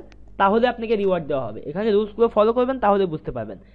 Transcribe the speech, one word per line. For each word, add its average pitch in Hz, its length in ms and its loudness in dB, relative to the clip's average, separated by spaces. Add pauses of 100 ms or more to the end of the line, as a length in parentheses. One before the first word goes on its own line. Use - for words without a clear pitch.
(360)
তাহলে 220 320 4
আপনাকে 233 280 -2
রিওয়ার্ড 185 300 0
দেওয়া 135 200 -2
হবে। 107 200 -10
এখানে 202 260 -2
রুলসগুলো 214 360 2
ফলো 220 240 2
করবেন 254 260 0
তাহলে 202 280 2
বুঝতে 156 260 -8
পারবেন। 107 260 -10 (160)